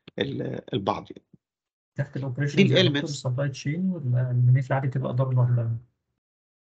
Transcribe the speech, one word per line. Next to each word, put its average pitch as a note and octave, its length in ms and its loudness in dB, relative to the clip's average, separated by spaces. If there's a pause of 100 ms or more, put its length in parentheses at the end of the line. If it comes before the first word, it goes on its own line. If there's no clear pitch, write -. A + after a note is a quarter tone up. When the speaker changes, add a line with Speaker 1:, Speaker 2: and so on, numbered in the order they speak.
(180)
Speaker 1:
ال-، C3 560 -6
البعض G2 360 -2
يعني. - 140 -20 (680)
Speaker 2:
تحت - 180 -6
Speaker 1:
دي C3+ 60 -8
Speaker 2:
الأوبريشنز C#3 420 -2
يا D3+ 40 8
دكتور C#3 160 4
Speaker 1:
الاليمنتس. D3+ 300 2
Speaker 2:
السبلاي C#3 380 -4
تشين E3+ 420 -4
ولا B2+ 400 -2
المنافع B2+ 480 4
دي C3+ 100 -2
تبقى C3 280 -4
دار C3 180 0
لوحدها؟ A#2+ 420 2 (960)